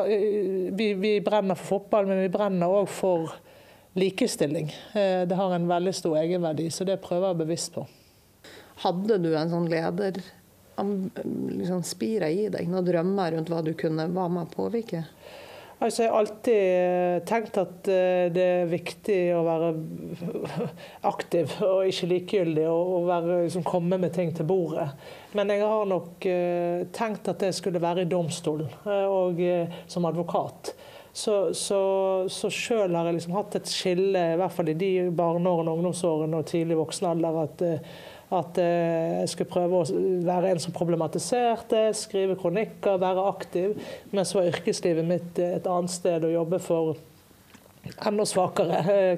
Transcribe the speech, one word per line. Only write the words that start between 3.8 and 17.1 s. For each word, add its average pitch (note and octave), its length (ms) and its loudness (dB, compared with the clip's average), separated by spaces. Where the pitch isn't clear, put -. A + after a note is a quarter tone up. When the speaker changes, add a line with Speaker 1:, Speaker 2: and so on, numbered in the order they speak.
Speaker 1:
likestilling. E3 720 0
Eh, F#3 320 2
det F3+ 100 0
har F#3+ 160 0
en E3+ 160 0
veldig F3 240 2
stor D#3+ 280 0
egenverdi, E3 500 0
så F#3 160 -4
det F#3+ 160 0
prøver F3+ 240 0
jeg E3+ 140 0
bevisst E3 340 -4
på. - 80 -6
Speaker 2:
Hadde G3 340 2
du D#3+ 160 2
en E3 160 0
sånn E3+ 180 0
leder, F3 460 -2
am-, G3 320 -2
liksom F3+ 260 -2
spira G#3+ 460 -2
i G#3 160 -2
deg, F3 240 -4
noen F3+ 160 0
drømmer F3 480 0
rundt D#3+ 160 -4
hva E3 100 0
du D#3 160 -2
kunne, D#3+ 380 -2
hva F#3 160 0
man E3+ 180 -4
påvirke? F#3+ 540 -4
Speaker 1:
Altså, A#3 220 0
jeg A3+ 100 4
har A3+ 80 4
alltid, G#3+ 420 2
eh, F3+ 480 2